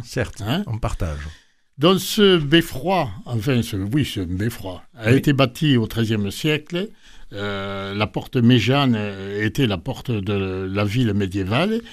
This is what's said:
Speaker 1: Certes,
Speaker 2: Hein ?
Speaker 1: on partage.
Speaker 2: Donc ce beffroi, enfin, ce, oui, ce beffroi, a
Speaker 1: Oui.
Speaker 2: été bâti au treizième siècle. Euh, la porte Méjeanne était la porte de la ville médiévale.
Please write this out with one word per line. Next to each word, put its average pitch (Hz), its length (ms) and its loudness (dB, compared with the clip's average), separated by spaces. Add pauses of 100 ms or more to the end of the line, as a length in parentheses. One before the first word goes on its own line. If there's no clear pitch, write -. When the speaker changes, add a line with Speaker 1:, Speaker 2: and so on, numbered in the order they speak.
Speaker 1:
Certes, - 420 -6
Speaker 2:
Hein ? 147 220 -2
Speaker 1:
on 107 120 -6
partage. 82 420 -4 (580)
Speaker 2:
Donc 175 220 4
ce 190 380 4
beffroi, 160 720 2 (160)
enfin, 120 360 0
ce, 110 140 -6
oui, 104 280 0
ce - 160 -6
beffroi, 92 640 -6 (140)
a 110 160 -2
Speaker 1:
Oui. 135 60 6
Speaker 2:
été 151 160 2
bâti 135 420 2
au 113 100 2
treizième 107 460 0
siècle. 156 560 -4 (440)
Euh, 98 640 -6
la 110 120 0
porte - 300 -6
Méjeanne 123 600 6 (440)
était 110 260 2
la 101 100 0
porte - 340 -8
de 95 640 -2
la 101 120 0
ville 110 300 2
médiévale. 101 680 0 (120)